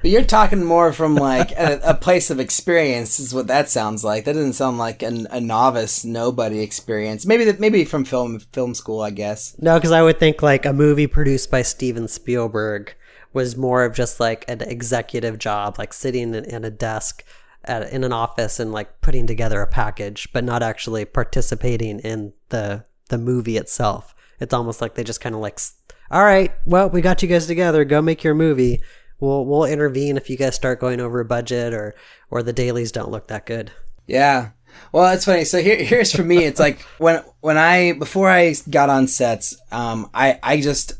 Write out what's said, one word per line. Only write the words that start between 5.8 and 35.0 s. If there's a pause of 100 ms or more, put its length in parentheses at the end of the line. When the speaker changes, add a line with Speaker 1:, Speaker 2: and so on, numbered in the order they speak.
Speaker 1:
nobody
experience.
Maybe
that,
maybe
from
film,
film
school,
I
guess.
Speaker 2:
No,
'cause
I
would
think,
like,
a
movie
produced
by
Steven
Spielberg (380)
was
more
of
just,
like,
an
executive
job,
like,
sitting
in,
in
a
desk (420)
at,
in
an
office
and,
like,
putting
together
a
package,
but
not
actually
participating
in (160)
the, (240)
the
movie
itself. (240)
It's
almost
like
they
just
kinda,
like,
s-, (360)
"All
right, (160)
well,
we
got
you
guys
together.
Go
make
your
movie. (380)
We'll,
we'll
intervene
if
you
guys
start
going
over
a
budget
or, (340)
or
the
dailies
don't
look
that
good." (380)
Speaker 1:
Yeah. (400)
Well,